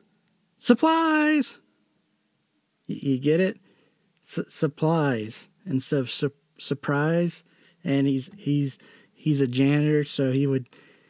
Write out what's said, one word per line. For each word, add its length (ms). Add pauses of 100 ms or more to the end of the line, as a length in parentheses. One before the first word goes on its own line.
(560)
"Supplies!" 1000 (1300)
Y-, 120
you 180
get 200
it? 220 (640)
S-, 220
supplies 1000 (180)
instead 360
of 100
su-, 220 (240)
surprise. 880 (400)
And 240
he's, 280
he's, 400 (360)
he's 280
a 60
janitor, 560
so 300
he 160
would 200 (420)